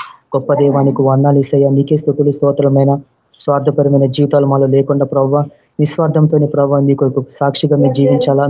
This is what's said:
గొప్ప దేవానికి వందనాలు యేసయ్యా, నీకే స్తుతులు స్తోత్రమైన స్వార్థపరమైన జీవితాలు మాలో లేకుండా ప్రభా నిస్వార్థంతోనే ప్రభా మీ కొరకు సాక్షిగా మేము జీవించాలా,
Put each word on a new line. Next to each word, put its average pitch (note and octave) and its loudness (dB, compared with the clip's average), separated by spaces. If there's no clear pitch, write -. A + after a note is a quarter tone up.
గొప్ప C#3 -2
దేవానికి C#3 0
వందనాలు C#3 2
యేసయ్యా, C#3 0
నీకే C#3+ 0
స్తుతులు C#3+ -2
స్తోత్రమైన C#3 0
స్వార్థపరమైన C#3+ 0
జీవితాలు C#3+ 2
మాలో C3+ 2
లేకుండా C#3 0
ప్రభా C#3 0
నిస్వార్థంతోనే D#3 0
ప్రభా C#3+ 0
మీ C#3 2
కొరకు C3 -2
సాక్షిగా C#3+ 0
మేము C3 2
జీవించాలా, C#3 0